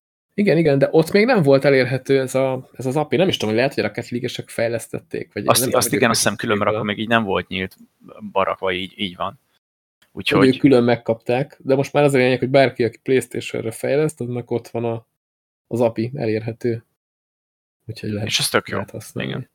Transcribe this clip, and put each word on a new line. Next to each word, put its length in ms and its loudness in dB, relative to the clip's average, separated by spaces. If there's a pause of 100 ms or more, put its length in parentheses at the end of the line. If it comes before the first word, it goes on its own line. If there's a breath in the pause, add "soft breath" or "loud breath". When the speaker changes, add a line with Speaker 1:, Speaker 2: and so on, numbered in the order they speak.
(340)
Speaker 1:
Igen, 240 2
igen, 200 4
de 120 4
ott 220 2
még 120 4
nem 180 4
volt 220 4
elérhető 560 2
ez 140 -4
a, 380 -2
ez 140 -10
az 100 -2
api. 200 0
Nem 120 4
is 60 0
tudom, 140 -4
hogy 100 0
lehet, 160 0
hogy 100 -2
a 20 -2
Rocket 220 -8
League-esek 400 -8
fejlesztették, 840 -6
vagy 140 -6
Speaker 2:
Azt, 140 4
Speaker 1:
nem 80 0
tudom, 120 0
Speaker 2:
azt 80 0
Speaker 1:
hogy 80 0
Speaker 2:
igen, 120 2
Speaker 1:
ők 60 0
Speaker 2:
azt 80 -2
hiszem 140 -2
külön, 220 -2
mert 120 -2
Speaker 1:
fejlesztették 260 -4
Speaker 2:
akkor 0 -
még 20 -6
így 100 -6
nem 160 2
volt 240 -2
nyílt 280 -6 (560)
barakva, 400 -2
így, 240 -8
így 200 -8
van. 220 -8 (760)
Speaker 1:
Hogy 100 -12 (100)
Speaker 2:
Úgyhogy 220 4
Speaker 1:
ők 60 -12
külön 240 6
megkapták, 800 -2
de 120 0
most 180 0
már 120 2
az 100 2
a 40 4
lényeg, 200 2
hogy 100 -2
bárki, 360 2
aki 180 -4
PlayStation-re 680 -2
fejleszt, 500 -2
annak 300 -8
ott 180 -4
van 160 -6
a, 220 -6 (600)
az 140 -2
api 340 0
elérhető. 680 -4 (1040)
Úgyhogy 240 -10
lehet, 180 -4
Speaker 2:
És 100 -2
ez 100 -2
tök 200 -2
jó. 60 -8
Speaker 1:
lehet 160 -6
használni. 400 -10
Speaker 2:
Igen. 240 -10